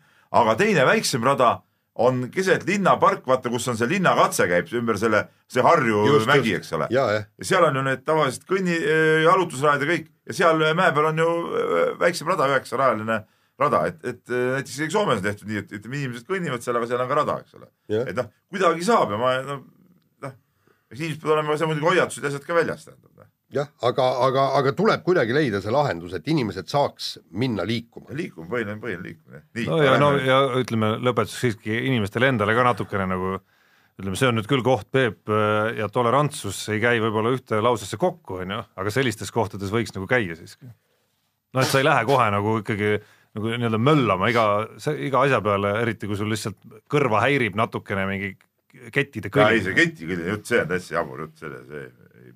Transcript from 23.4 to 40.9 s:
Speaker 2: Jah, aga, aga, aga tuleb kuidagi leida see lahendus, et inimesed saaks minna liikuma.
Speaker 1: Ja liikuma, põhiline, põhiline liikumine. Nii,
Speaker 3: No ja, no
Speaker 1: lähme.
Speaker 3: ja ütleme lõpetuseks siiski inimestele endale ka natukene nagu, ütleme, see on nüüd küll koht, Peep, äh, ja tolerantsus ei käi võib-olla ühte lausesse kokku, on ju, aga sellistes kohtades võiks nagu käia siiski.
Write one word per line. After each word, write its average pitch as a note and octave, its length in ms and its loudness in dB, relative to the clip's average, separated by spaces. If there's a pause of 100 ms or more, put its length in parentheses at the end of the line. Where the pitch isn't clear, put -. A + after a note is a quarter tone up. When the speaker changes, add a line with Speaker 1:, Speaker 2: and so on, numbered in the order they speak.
Speaker 2:
Jah, C#3+ 140 -2 (180)
aga, B2 200 2 (200)
aga, C3 180 2 (140)
aga C3+ 160 2
tuleb F#3 320 0
kuidagi C#3 320 0
leida A#2+ 240 0
see G#2+ 140 -6
lahendus, F#2 420 -2
et E2+ 160 -10
inimesed G2 400 -2
saaks - 460 -2 (180)
minna G#2+ 320 -2
liikuma. - 400 -8
Speaker 1:
Ja A#2+ 80 -14
liikuma, E2+ 320 -12
põhiline, G#2+ 320 -6
põhiline G2 240 -10
liikumine. - 380 -20 (160)
Nii, A#2+ 100 -4
Speaker 3:
No D#3+ 160 0
ja, C3 160 4
no D3 140 4
Speaker 1:
lähme. C3+ 100 0
Speaker 3:
ja C3 140 4 (240)
ütleme A2 260 0 (160)
lõpetuseks A#2+ 400 -2
siiski G#2+ 300 -4 (160)
inimestele A#2 420 0
endale G#2+ 240 2
ka B2 80 4
natukene G#2 460 -2
nagu, F#2 240 -4 (680)
ütleme, F#2+ 160 -6
see C3 140 2
on A2+ 100 0
nüüd G2+ 80 -6
küll C3 160 0
koht, B2 220 0 (100)
Peep, A#2+ 320 -2
äh, G#2+ 540 0
ja G#2 100 -6
tolerantsus B2 720 -2 (100)
ei G#2+ 80 -2
käi A#2 240 2
võib-olla A2 320 0
ühte A2 240 -4
lausesse A2 400 -2
kokku, F3 400 -4
on F#2 160 -8
ju, A#2 60 -10 (180)
aga G2+ 140 -4
sellistes A#2 420 -4
kohtades G2+ 380 -4
võiks A2+ 180 -4
nagu F#2+ 160 -8
käia A2 320 0
siiski. - 300 -20 (840)